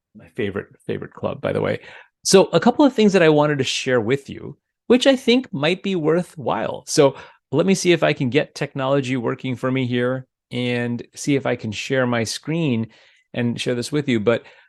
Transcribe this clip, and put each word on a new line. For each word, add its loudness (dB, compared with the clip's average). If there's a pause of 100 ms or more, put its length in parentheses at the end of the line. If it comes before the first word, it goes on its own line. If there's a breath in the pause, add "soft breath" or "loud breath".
(140)
My -20
favorite, -6 (180)
favorite -8
club, -8
by -4
the -2
way. -2 (440 loud breath)
So 6
a 4
couple 4
of 4
things 4
that 6
I 6
wanted 2
to 0
share 0
with -2
you, -14 (300)
which 4
I 4
think 0
might -2
be -2
worthwhile. -2
So 4 (340 loud breath)
let 0
me 4
see 2
if 2
I 4
can -2
get 0
technology -2
working -6
for -2
me -2
here -2 (240)
and -4 (100)
see -2
if -2
I 0
can -8
share -2
my 0
screen -2 (480 soft breath)
and -2
share -4
this -6
with -4
you. 2
But 0 (240 loud breath)